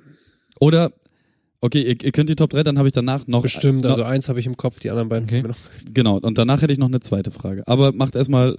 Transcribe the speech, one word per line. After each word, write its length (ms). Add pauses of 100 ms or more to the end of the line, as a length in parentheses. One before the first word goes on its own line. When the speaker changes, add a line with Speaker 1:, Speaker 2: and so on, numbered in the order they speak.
(600)
Speaker 1:
Oder, 340 (680)
okay, 200
ihr, 220
ihr 80
könnt 180
die 60
Top 160
drei, 120
dann 140
habe 100
ich 60
danach 320
noch 160
Speaker 2:
Bestimmt, 420
Speaker 1:
noch 80
Speaker 2:
also 120
eins 260
habe 100
ich 60
im 100
Kopf, 240
die 120
anderen 180
beiden 160
Speaker 3:
Okay. 160
Speaker 2:
kommen 140
mir 320
noch. 60
Speaker 1:
Genau, 260
und 180
danach 240
hätte 100
ich 80
noch 80
eine 120
zweite 320
Frage. 360
Aber 240
macht 240
erstmal 440